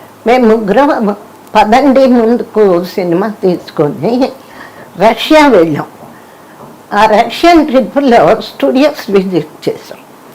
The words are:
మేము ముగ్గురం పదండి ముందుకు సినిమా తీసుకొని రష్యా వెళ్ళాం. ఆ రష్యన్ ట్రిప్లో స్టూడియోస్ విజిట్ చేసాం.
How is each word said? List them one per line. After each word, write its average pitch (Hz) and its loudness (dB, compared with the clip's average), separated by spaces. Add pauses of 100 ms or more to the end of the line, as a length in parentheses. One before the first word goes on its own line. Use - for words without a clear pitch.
(280)
మేము 247 2
ముగ్గురం 226 0 (400)
పదండి 254 2
ముందుకు 214 0
సినిమా 180 -4
తీసుకొని 185 -4 (680)
రష్యా 226 2
వెళ్ళాం. 165 0 (1080)
ఆ 208 2
రష్యన్ 294 2
ట్రిప్లో 226 0
స్టూడియోస్ 277 -4
విజిట్ 185 -4
చేసాం. - -12 (380)